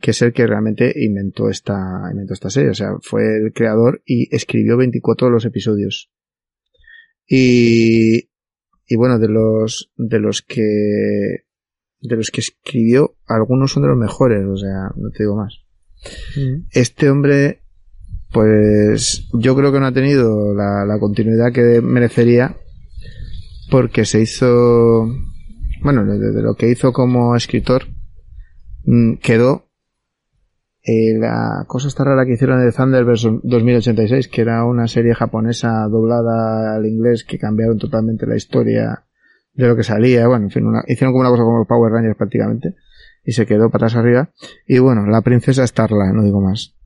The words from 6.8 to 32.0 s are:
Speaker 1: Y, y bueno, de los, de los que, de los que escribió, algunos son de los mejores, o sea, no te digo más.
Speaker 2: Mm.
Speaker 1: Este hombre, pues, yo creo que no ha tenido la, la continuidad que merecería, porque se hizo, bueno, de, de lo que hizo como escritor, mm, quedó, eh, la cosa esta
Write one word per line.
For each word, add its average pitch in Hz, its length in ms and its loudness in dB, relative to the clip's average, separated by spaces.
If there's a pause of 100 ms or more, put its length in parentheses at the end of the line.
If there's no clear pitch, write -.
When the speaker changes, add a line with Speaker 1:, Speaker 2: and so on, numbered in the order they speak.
Speaker 1:
Y, 117 1040 2 (560)
y 120 100 -2
bueno, 120 220 2
de 110 100 2
los, 110 680 -2
de 113 240 -4
los 104 220 -4
que, 104 1040 -2 (560)
de 117 160 -4
los 110 140 -6
que - 100 -8
escribió, 120 760 -2 (100)
algunos 127 460 0
son 143 100 -2
de 143 80 2
los 127 80 0
mejores, 110 480 0
o 98 100 -4
sea, 95 400 -6
no 107 140 -8
te - 140 -8
digo 104 120 -2
más. 104 220 -8 (800)
Speaker 2:
Mm. 139 360 -6
Speaker 1:
Este 135 380 0
hombre, 143 500 2 (720)
pues, 107 1000 2
yo 127 220 2
creo 139 160 2
que 139 80 0
no 135 60 0
ha 127 60 -2
tenido 120 640 0
la, 101 300 -2
la 104 140 -2
continuidad 113 540 0
que 120 280 4
merecería, 120 760 2 (1120)
porque 123 340 2
se 110 160 0
hizo, 117 840 2 (760)
bueno, 135 220 0
de, 104 280 -2
de 107 100 -2
lo 110 120 -2
que 113 160 0
hizo 123 220 0
como 123 440 0
escritor, 127 480 -2 (1000)
mm, 117 380 2
quedó, 120 460 2 (1160)
eh, 113 320 2
la 110 520 -2
cosa - 180 -4
esta 139 160 -4